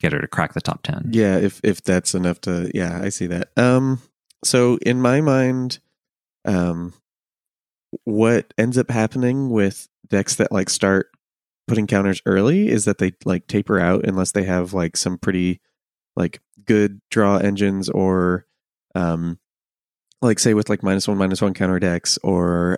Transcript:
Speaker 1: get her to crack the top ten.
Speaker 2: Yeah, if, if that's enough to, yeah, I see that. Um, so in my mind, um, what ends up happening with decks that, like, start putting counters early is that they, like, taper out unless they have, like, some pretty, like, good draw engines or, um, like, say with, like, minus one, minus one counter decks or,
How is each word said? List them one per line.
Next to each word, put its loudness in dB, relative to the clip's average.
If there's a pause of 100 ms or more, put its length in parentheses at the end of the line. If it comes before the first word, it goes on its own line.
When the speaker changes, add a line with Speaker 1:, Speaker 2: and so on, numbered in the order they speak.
Speaker 1:
get -2
her -2
to -6
crack -4
the -6
top -6
ten. -6
Speaker 2:
Yeah, 4
if, -2
if -2
that's -2
enough -2
to, -4
yeah, -4
I -6
see -6
that. -6
Um, 2 (440)
so 4
in 0
my 2
mind, 0 (640)
um, -2 (1120)
what 2
ends 0
up 0
happening -2
with 0 (200)
decks -2
that, 0
like, 0
start 0 (560)
putting 0
counters 0
early 2
is 0
that 0
they, 0 (120)
like, -2
taper 0
out 2
unless -2
they 0
have, -2
like, -2
some -4
pretty, -2 (560)
like, -4 (240)
good 2 (100)
draw 2
engines -2
or, 0 (480)
um, -2 (800)
like, 2
say 2
with, 0
like, -2
minus 0
one, 0
minus 0
one 0
counter 0
decks -2
or, 0